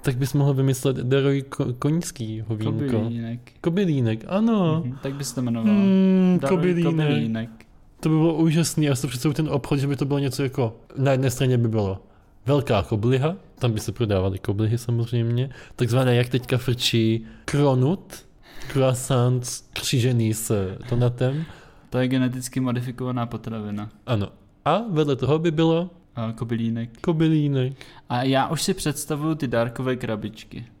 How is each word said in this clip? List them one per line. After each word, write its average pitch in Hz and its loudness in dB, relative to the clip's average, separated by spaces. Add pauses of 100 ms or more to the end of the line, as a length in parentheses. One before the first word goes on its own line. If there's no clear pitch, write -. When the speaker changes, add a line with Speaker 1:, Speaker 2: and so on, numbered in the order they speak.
Speaker 1:
Tak 131 -2
bys 131 -2
mohl 143 4
vymyslet 135 2
Daruj 139 2
ko-, 127 -4
koňský 117 -4
hovínko. 110 -4 (120)
Speaker 2:
Kobylínek. 117 -4
Speaker 1:
Kobylínek, 147 0
ano. 190 2
Speaker 2:
Mhm, 131 -8
tak 139 -6
by 139 -8
se - -10
to 131 -4
jmenovalo. 123 2
Speaker 1:
Hmm, 190 6
Speaker 2:
Daruj - 2
Speaker 1:
kobylínek. 175 2 (220)
Speaker 2:
kobylínek. 113 -2 (500)
Speaker 1:
To 160 0
by 156 4
bylo 160 4
úžasný. 160 2
Já 143 4
si 120 -4
to - -4
představuji 127 -2
ten 156 0
obchod, 143 0
že 135 0
by 143 0
to 147 -2
bylo 139 0
něco 139 -2
jako 123 -2 (200)
na 139 2
jedné 131 2
straně 127 2
by 117 2
bylo 101 0 (440)
velká 127 2
kobliha, 127 0 (220)
tam 120 0
by 107 -2
se 107 -6
prodávaly 98 0
koblihy 110 -2
samozřejmě, 120 -2 (260)
takzvané, 123 2
jak 120 2
teďka 123 0
frčí, 113 0 (200)
kronut, 143 0 (580)
croissant 127 2 (280)
křižený 117 0
s 98 -2 (120)
tonatem. 123 0 (460)
Speaker 2:
To 123 -2
je 127 0
geneticky 127 -2
modifikovaná 123 -4
potravina. 107 -8 (180)
Speaker 1:
Ano. 104 -2 (360)
A 175 2
vedle 147 2
toho 127 0
by 165 0
bylo 165 2 (260)
Speaker 2:
A 113 -4
kobylínek. 117 -4 (100)
Speaker 1:
kobylínek. 151 2 (360)
Speaker 2:
A 123 0
já 135 2
už 151 -2
si 190 0
představuju 156 -2
ty 139 -4
dárkové 120 0
krabičky. 110 -8 (160)